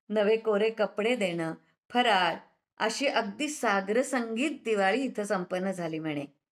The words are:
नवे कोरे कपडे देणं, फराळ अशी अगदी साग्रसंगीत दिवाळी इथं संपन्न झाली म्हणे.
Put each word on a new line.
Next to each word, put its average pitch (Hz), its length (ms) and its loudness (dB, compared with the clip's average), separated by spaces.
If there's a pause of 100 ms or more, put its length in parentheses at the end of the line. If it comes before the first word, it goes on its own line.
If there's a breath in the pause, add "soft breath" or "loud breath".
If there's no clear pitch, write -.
नवे 214 280 2
कोरे 220 340 2
कपडे 214 460 0
देणं, 170 380 -2 (360 soft breath)
फराळ 196 440 4 (460)
अशी 233 260 0
अगदी 277 420 -2
साग्रसंगीत 233 1160 0
दिवाळी 208 380 2
इथं 214 220 -4
संपन्न 185 460 -2
झाली 170 280 -4
म्हणे. 151 280 -4 (260)